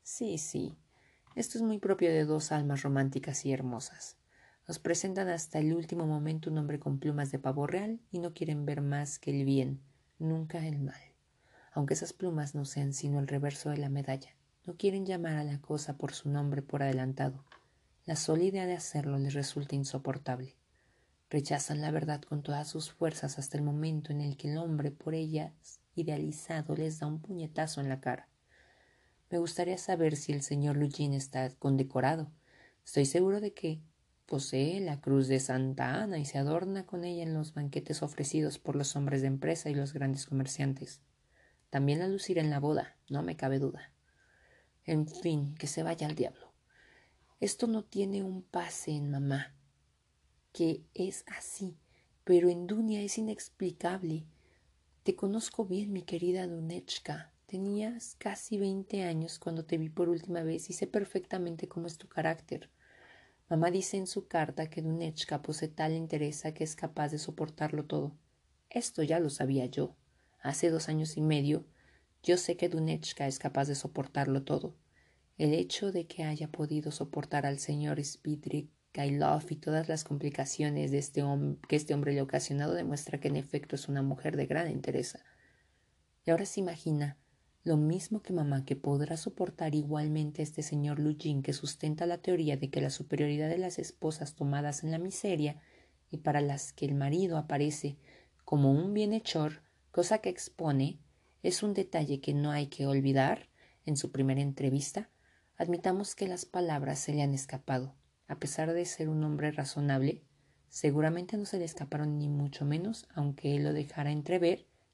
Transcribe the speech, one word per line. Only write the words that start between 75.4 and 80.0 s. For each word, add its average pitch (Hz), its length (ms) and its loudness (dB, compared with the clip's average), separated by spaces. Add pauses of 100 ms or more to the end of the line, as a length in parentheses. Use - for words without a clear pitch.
hecho 180 380 0
de 170 160 -2
que - 160 -6
haya 156 260 -2
podido 151 400 -2
soportar 151 560 -2
al 139 140 0
señor 147 440 0
Svidrigailov 147 1500 0
y 156 60 -4
todas 156 320 0
las 160 140 0